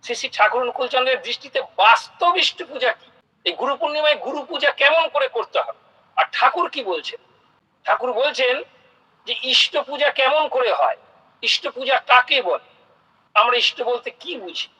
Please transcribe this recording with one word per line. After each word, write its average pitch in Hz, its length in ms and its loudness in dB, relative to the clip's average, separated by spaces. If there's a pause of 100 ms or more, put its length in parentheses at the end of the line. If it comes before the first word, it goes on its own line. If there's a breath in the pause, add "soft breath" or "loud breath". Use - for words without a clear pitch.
শ্রী 233 120 -6
শ্রী 269 140 -6
ঠাকুর 214 320 2
অনুকূলচন্দ্রের 254 600 0
দৃষ্টিতে 254 400 -6
বাস্তব 277 760 2
ইষ্ট - 260 -2
পূজা 254 300 -2
কি, - 180 -14 (320)
এই 359 100 -2
গুরু 277 220 -2
পূর্ণিমায় 302 400 0
গুরু 262 280 -8
পূজা 285 280 -2
কেমন 311 360 2
করে - 200 -2
করতে - 320 -4
হবে। - 200 -6 (360)
আর - 160 2
ঠাকুর 311 380 2
কি 277 140 -8
বলছেন? 175 360 -6 (640)
ঠাকুর 233 300 0
বলছেন 262 500 0 (640)
যে 240 160 -6
ইষ্ট 254 360 2
পূজা 277 320 0
কেমন 277 380 2
করে 247 260 0
হয়, 131 240 0 (440)
ইষ্ট - 260 -2
পূজা 262 320 -2
কাকে 247 420 2
বলে, - 280 -4 (640)
আমরা 240 240 4
ইষ্ট 226 240 -2
বলতে 240 280 -4
কি - 260 -12
বুঝি। 180 320 -10 (120)